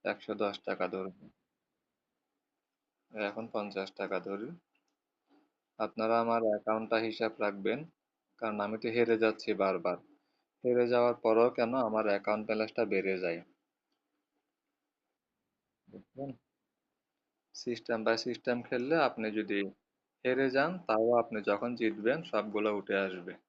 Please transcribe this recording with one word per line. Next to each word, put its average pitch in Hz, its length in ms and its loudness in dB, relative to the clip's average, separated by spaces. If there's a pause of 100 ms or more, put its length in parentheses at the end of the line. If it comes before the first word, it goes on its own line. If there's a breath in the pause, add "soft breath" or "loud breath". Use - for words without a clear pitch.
একশো 101 300 -4
দশ 101 300 -2
টাকা 92 240 -2
ধরবো। 95 360 -8 (1900)
এখন 107 400 -4
পঞ্চাশ 98 400 -6
টাকা 98 280 -6
ধরি। 98 280 -8 (1300)
আপনারা 110 420 0
আমার 117 220 2
অ্যাকাউন্টটা 110 560 0
হিসাব 113 420 -2
রাখবেন, 101 380 -2 (640)
কারণ 110 180 -2
আমি 104 180 -2
তো 120 100 -4
হেরে 113 300 4
যাচ্ছি 110 360 2
বারবার। 92 440 0 (680)
হেরে 123 240 4
যাওয়ার 120 340 4
পরেও 117 280 6
কেন 120 260 0
আমার 110 300 0
অ্যাকাউন্ট 104 400 0
ব্যালেন্সটা 110 380 -2
বেড়ে 95 340 0
যায়, 87 220 -2 (2500)
বুঝলেন? 131 420 -12 (1200)
System 117 500 -6
by 113 120 4
system 120 460 -2
খেললে 131 360 -2
আপনি 120 320 0
যদি 104 300 -2 (640)
হেরে 127 260 2
যান, 139 280 2
তাও 113 300 2 (100)
আপনি 113 240 0
যখন 120 340 0
জিতবেন, 110 480 0
সবগুলো 107 520 0
উঠে 101 220 -2
আসবে। 92 340 -4 (160)